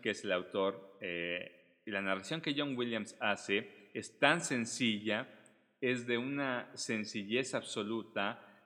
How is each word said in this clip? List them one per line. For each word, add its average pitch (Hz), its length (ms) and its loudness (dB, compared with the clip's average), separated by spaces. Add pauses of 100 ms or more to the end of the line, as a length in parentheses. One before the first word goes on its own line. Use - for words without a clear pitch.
que 110 80 2
es 104 140 -2
el 98 80 2
autor, 95 680 0
eh, 87 840 -4
y 107 60 -6
la 98 100 0
narración 98 380 0
que 160 160 0
John 143 200 0
Williams 117 440 -2
hace 104 760 0
es - 240 -8
tan 156 220 6
sencilla, 113 880 0 (540)
es 123 240 0
de 120 100 2
una 131 580 -2
sencillez 110 800 -2
absoluta 110 840 -2 (260)